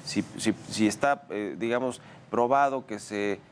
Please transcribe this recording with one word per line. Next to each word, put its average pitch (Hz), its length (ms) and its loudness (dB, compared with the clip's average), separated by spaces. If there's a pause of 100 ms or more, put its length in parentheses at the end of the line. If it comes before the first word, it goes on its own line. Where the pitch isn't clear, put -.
si, - 180 -2 (140)
si, - 180 0 (140)
si 107 180 2
está, 139 440 2
eh, 98 280 -6
digamos, 120 440 -2 (260)
probado 135 580 2
que 104 120 -8
se 101 420 -2 (120)